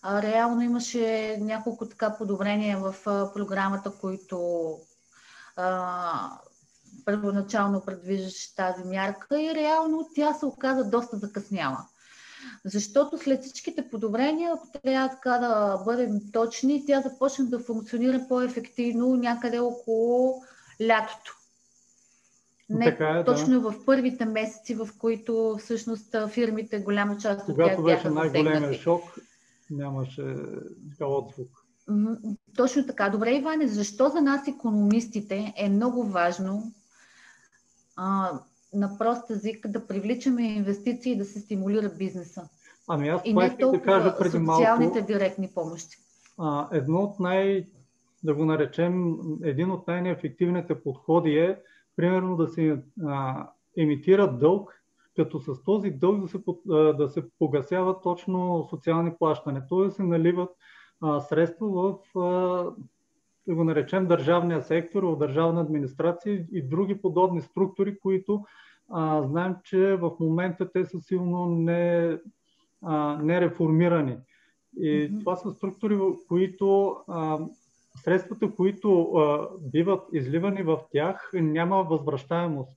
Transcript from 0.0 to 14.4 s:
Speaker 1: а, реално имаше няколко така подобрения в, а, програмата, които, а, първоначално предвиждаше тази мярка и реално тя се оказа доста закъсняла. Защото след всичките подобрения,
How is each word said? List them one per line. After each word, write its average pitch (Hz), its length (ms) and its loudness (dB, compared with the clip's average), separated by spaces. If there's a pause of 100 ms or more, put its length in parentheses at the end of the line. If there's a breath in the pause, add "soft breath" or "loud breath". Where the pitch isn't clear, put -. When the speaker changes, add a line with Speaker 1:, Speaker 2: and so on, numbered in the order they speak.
Speaker 1:
а, 202 200 -2
реално 233 400 2
имаше 226 760 -2
няколко 220 480 -6
така 214 300 -4
подобрения 202 600 -2
в, 190 160 -4 (120)
а, 202 280 -2
програмата, 196 640 -4
които, 190 380 -8 (1200 loud breath)
а, 180 720 -4 (760)
първоначално 202 840 0
предвиждаше 185 680 -8
тази 185 300 -4
мярка 202 580 -4
и 320 120 -2
реално 311 600 0
тя 294 200 0
се 302 120 -6
оказа 262 440 -2
доста 240 260 -2
закъсняла. 202 600 -6 (840 loud breath)
Защото 269 540 0
след 262 240 0
всичките - 480 -10
подобрения, 262 640 -2